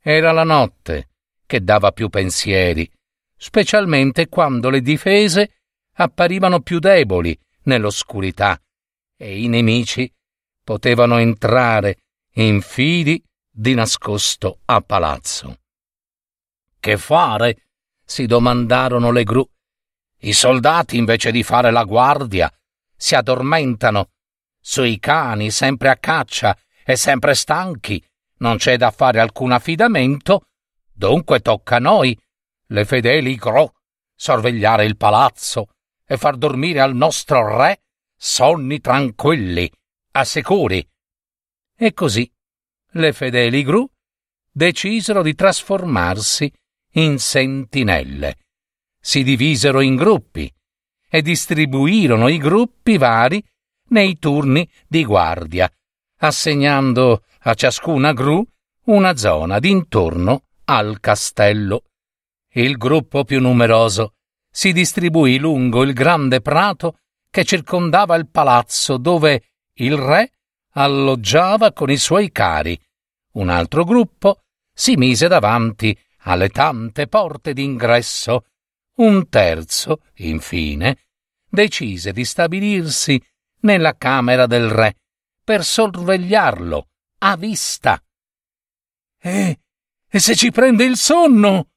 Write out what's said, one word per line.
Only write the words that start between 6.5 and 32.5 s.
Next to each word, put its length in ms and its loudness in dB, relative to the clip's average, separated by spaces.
più 200 -6
deboli 580 2
nell'oscurità 960 -2
e 260 -12
i 40 -4
nemici 680 0
potevano 540 2
entrare 800 0
infidi 880 0
di 260 -2
nascosto 880 -4
a 160 0
palazzo. 800 -6
"Che 160 -2
fare?" 720 0
si 220 -8
domandarono 880 2
le 100 2
gru. 260 0
"I 100 -6
soldati, 640 0
invece 340 0
di 140 0
fare 260 2
la 140 2
guardia, 680 0
si 180 -4
addormentano. 960 0
Sui 400 -4
cani, 520 -2
sempre 400 0
a 60 2
caccia 600 -4
e 120 0
sempre 380 0
stanchi, 680 -6
non 180 -2
c'è 200 0
da 140 2
fare 300 0
alcun 320 -2
affidamento. 960 0
Dunque 460 0
tocca 380 -2
a 20 2
noi, 420 2